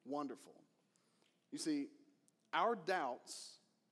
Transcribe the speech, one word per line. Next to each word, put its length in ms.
wonderful. 480
You 60
see, 300
our 220
doubts, 800